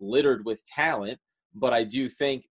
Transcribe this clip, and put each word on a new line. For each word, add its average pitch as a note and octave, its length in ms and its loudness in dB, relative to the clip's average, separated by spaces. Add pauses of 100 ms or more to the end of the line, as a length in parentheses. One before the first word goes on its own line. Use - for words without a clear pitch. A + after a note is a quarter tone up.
littered A#2+ 460 2
with A2 200 -6
talent, C3 520 -2 (360)
but A#2+ 200 0
I A#2 100 4
do B2 240 -2
think C#3 420 -2